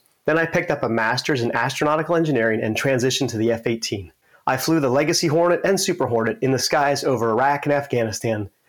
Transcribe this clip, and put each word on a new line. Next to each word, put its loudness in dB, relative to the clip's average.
Then 2
I 0
picked -2
up 0
a -2
master's 0
in 0
astronautical 0
engineering 2
and -2
transitioned 0
to -6
the 2
F -4
eighteen. -6
I 0
flew 0
the 2
Legacy 2
Hornet 2
and 2
Super -2
Hornet 0
in 2
the 2
skies 0
over 0
Iraq 2
and 2
Afghanistan. -2